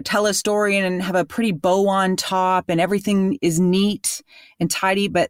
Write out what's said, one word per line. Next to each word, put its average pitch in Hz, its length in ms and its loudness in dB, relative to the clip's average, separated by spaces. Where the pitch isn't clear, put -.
tell 214 220 0
a 202 60 0
story 208 440 0
and 185 260 -2
have 180 120 -2
a 175 100 2
pretty 226 260 -2
bow 190 380 2
on 190 260 2
top 185 540 0
and 165 100 0
everything 196 640 0
is 165 180 0
neat 190 640 0
and 180 80 0
tidy, 196 380 0
but 170 220 0